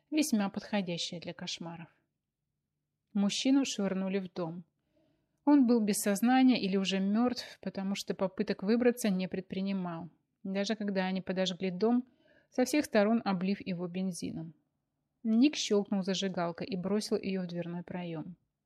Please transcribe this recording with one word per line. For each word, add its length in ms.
весьма 380
подходящая 720
для 140
кошмаров. 540
Мужчину 520
швырнули 540
в 140
дом. 320
Он 220
был 140
без 220
сознания 580
или 160
уже 220
мертв, 600
потому 340
что 200
попыток 480
выбраться 460
не 200
предпринимал, 800
даже 340
когда 300
они 140
подожгли 500
дом, 340
со 140
всех 200
сторон 400
облив 360
его 260
бензином. 680
Ник 320
щелкнул 460
зажигалкой 640
и 100
бросил 400
ее 260
в 40
дверной 360
проем. 540